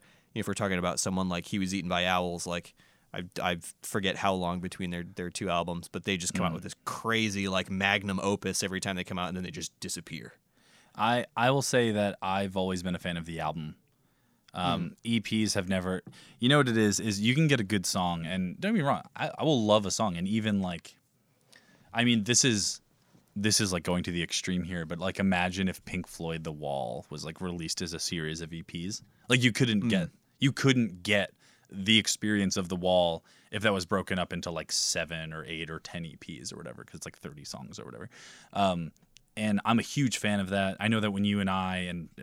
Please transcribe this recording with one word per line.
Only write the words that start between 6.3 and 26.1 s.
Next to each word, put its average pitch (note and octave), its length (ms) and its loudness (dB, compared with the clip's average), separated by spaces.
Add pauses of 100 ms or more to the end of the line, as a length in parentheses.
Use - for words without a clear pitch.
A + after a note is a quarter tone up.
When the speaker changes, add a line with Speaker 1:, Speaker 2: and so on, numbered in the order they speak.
Speaker 1:
come F#2 100 0
out E2+ 60 0
Speaker 2:
Mm. D#2+ 40 -6
Speaker 1:
with F#2 80 -10
this - 120 -12 (100)
crazy, A2 640 2
like, F#2 200 0
magnum G2 520 2
opus G2 420 0
every F#2 160 -2
time G2 160 -2
they F2+ 80 -4
come F#2 160 -6
out, F2+ 100 -2
and F2+ 60 -6
then F#2 80 -4
they E2+ 80 -8
just F2 280 -10
disappear. E2 540 -10 (600)
Speaker 2:
I, A#2 300 2 (100)
I B2 140 6
will C3+ 140 4
say A#2+ 280 4
that G#2 300 2
I've F#2+ 340 0
always F#2 280 0
been F2+ 100 -2
a F2 60 -4
fan F2 180 -4
of E2 80 -6
the E2 140 -6
album. D#2 360 -4 (800)
Um, F2 280 0
Speaker 1:
Hmm. E2 120 -6 (100)
Speaker 2:
E A#2 180 0
Ps G#2+ 340 0
have F#2 140 0
never, F#2 340 0 (360)
you B2 100 4
know D3 80 6
what C#3 100 6
it A2+ 100 4
is, G#2 220 6
is G2+ 220 -2
you A#2+ 120 4
can D#3+ 140 4
get C#3 120 4
a A2+ 40 -2
good F#2+ 240 0
song, F2 400 0
and F2+ 320 -4
don't G#3 140 0
get F#3 100 2
me C#3 40 2
wrong, G#2 140 0 (140)
I, D3+ 240 -4
I - 40 -2
will C3+ 200 4
love G#2 240 8
a F2+ 40 0
song, G2+ 260 0
and F2+ 100 0
even, G#2+ 340 2
like, F2 340 -6 (1000)
I A#2 100 2
mean, A#2 220 4
this A#2+ 200 4
is, G#2+ 360 2 (540)
this G#2 260 2
is, G2 120 2
like, E2+ 100 0
going F2+ 200 2
to F#2 80 -4
the E2+ 100 -2
extreme F2+ 420 -2
here, E2+ 220 -4
but, E2 140 -8
like, F#2 200 -2
imagine F#2 480 2
if - 180 -6
Pink F2+ 220 -6
Floyd E2 360 -6